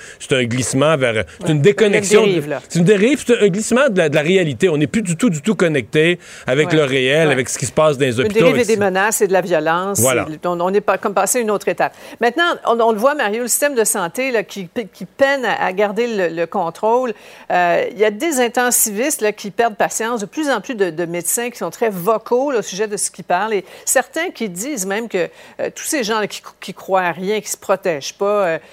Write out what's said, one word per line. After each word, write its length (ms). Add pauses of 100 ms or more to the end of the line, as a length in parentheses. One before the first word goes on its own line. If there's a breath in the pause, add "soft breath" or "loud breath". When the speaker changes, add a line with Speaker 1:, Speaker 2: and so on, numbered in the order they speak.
(180 loud breath)
Speaker 1:
C'est 160
un 100
glissement 520
vers, 280 (160 loud breath)
c'est 60
Speaker 2:
Ouais. 60
Speaker 1:
une 100
déconnexion. 640
Speaker 2:
Une 80
dérive, 160
là. 200
Speaker 1:
C'est 100
une 60
dérive, 420
c'est 160
un 60
glissement 400
de 100
la, 100
de 60
la 80
réalité. 460
On 80
n'est 100
plus 160
du 140
tout, 140
du 120
tout 120
connecté 640 (280 loud breath)
avec 240
Speaker 2:
Ouais. 60
Speaker 1:
le 80
réel, 440
Speaker 2:
Ouais. 40
Speaker 1:
avec 160
ce 100
qui 80
se 60
passe 260
dans 80
les 120
Speaker 2:
Une 80
Speaker 1:
hôpitaux, 140
Speaker 2:
dérive 160
et 40
Speaker 1:
avec 80
Speaker 2:
des 80
menaces 460
et 40
de 60
la 80
violence. 600
Speaker 1:
Voilà. 300
Speaker 2:
Et 160
on, 140
on 120
est 80
pas, 180
comme 160
passé 240
à 40
une 80
autre 180
étape. 260 (260 loud breath)
Maintenant, 240 (220)
on, 140
on 120
le 60
voit, 160
Mario, 280
le 60
système 260
de 100
santé, 460
là, 120
qui, 260 (240)
qui 120
peine 400
à, 200
à 80
garder 340
le, 280
le 120
contrôle. 680 (380 loud breath)
Euh, 420
il 60
y 60
a 60
des 300
intensivistes, 800
là, 120
qui 180
perdent 260
patience. 440
De 60
plus 240
en 100
plus 140
de, 160
de 160
médecins 440
qui 80
sont 120
très 200
vocaux, 600
là, 80
au 40
sujet 260
de 80
ce 140
qu'ils 140
parlent. 300
Et 100 (200 loud breath)
certains 500
qui 140
disent 380
même 220
que, 200 (320 loud breath)
euh, 140
tous 100
ces 200
gens-là 220
qui, 160 (180)
qui 140
croient 280
à 100
rien, 280
qui 100
se 60
protègent 580
pas, 320
euh, 120 (140 loud breath)